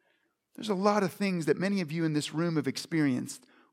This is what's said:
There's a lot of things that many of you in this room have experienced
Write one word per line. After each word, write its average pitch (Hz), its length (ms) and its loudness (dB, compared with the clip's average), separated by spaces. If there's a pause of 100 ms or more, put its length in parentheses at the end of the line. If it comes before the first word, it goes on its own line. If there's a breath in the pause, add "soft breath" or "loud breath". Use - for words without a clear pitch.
(560)
There's 214 140 -10
a 202 60 0
lot 208 280 4
of 180 100 0
things 180 320 -2
that 156 120 4
many 196 240 0
of 151 100 -4
you 165 120 -2
in 156 100 2
this 147 200 -2
room 165 220 0
have 139 120 0
experienced 127 800 -2 (280 soft breath)